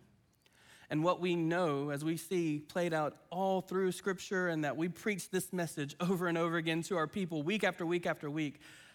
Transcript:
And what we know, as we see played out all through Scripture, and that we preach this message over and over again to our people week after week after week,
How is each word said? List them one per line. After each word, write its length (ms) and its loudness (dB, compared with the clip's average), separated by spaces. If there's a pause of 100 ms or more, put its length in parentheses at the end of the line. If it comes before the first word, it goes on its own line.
(920)
And 120 4
what 180 4
we 140 2
know, 540 2
as 160 -4
we 120 0
see 420 0
played 340 -2
out 240 0 (140)
all 300 2
through 320 0
Scripture, 560 -2
and 140 2
that 140 0
we 120 0
preach 420 -4
this 200 -2
message 480 -4
over 280 2
and 100 2
over 200 2
again 260 0
to 140 -2
our 100 2
people 340 -2
week 220 0
after 200 0
week 220 0
after 240 -4
week, 320 -4 (340)